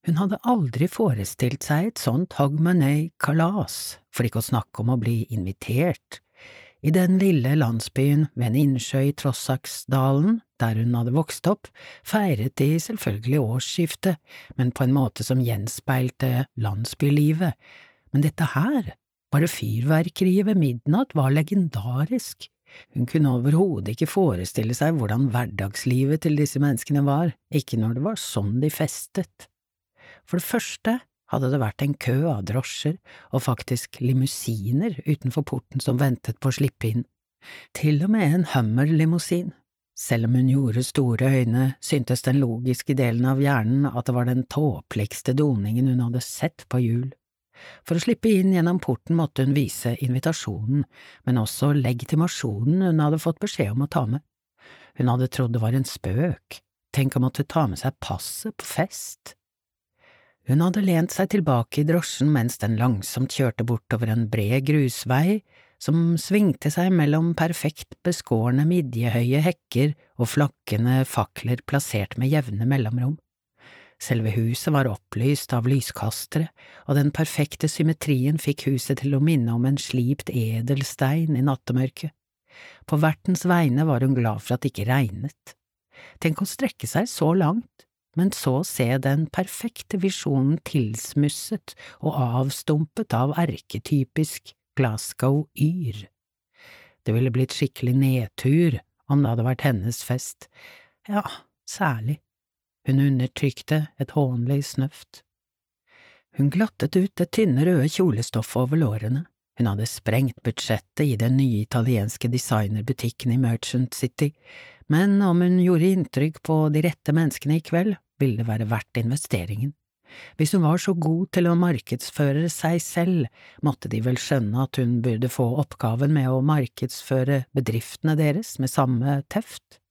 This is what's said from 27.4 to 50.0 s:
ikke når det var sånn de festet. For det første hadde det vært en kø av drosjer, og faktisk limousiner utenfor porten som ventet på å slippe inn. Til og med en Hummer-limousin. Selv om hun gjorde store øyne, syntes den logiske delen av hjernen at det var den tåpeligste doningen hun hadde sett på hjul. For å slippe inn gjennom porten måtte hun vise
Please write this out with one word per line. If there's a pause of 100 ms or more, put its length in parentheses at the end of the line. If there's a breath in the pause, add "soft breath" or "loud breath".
ikke
når
det
var
sånn
de
festet. (800 loud breath)
For
det
første (340)
hadde
det
vært
en
kø (140)
av
drosjer, (380 loud breath)
og
faktisk
limousiner
utenfor
porten
som
ventet
på
å
slippe
inn. (720 loud breath)
Til
og
med
en
Hummer-limousin. (420)
Selv
om
hun
gjorde
store
øyne, (180)
syntes
den
logiske
delen
av
hjernen
at
det
var
den
tåpeligste
doningen
hun
hadde
sett
på
hjul. (720 loud breath)
For
å
slippe
inn
gjennom
porten
måtte
hun
vise